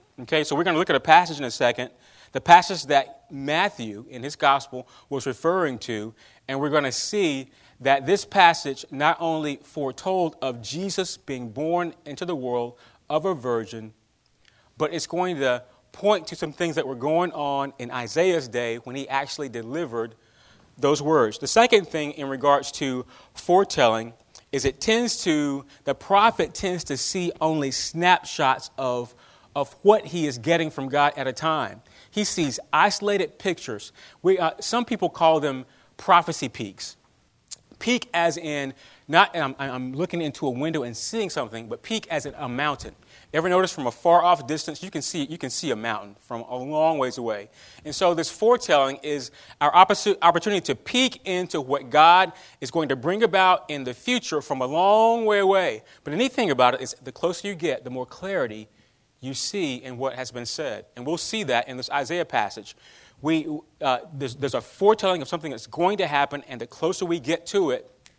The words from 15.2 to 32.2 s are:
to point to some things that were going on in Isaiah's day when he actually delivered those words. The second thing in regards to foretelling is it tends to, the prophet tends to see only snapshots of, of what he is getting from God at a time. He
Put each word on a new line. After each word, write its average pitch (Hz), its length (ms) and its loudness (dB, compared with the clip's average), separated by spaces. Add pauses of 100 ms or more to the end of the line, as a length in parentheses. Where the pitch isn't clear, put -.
to 123 240 0 (300)
point 202 360 0
to 170 80 -12
some 156 160 -6
things 165 240 -4
that - 100 -2
were 135 80 -6
going 156 380 0
on 139 460 -4
in 120 120 -10
Isaiah's 131 580 0
day 117 280 -4
when 123 200 -12
he 139 120 -8
actually 139 400 -4
delivered 117 680 -6 (640)
those 143 240 2
words. 139 360 4
The - 80 -8
second 214 420 4
thing 147 240 -6
in 143 160 -8
regards 135 440 2
to 127 320 -4 (300)
foretelling 120 800 2 (380)
is 139 120 -2
it 135 160 -2
tends 226 440 0
to, 147 400 0 (200)
the 139 100 -2
prophet 202 600 2
tends 180 300 -4
to 139 120 -6
see 175 440 -4
only 156 300 0
snapshots 165 1080 0
of, 123 360 -4 (400)
of 143 280 -4
what 208 240 6
he 156 200 -4
is 127 120 -6
getting 160 320 0
from 135 180 -8
God 143 280 2
at 135 100 -4
a 131 60 -2
time. 127 500 -4 (280)
He 208 140 -2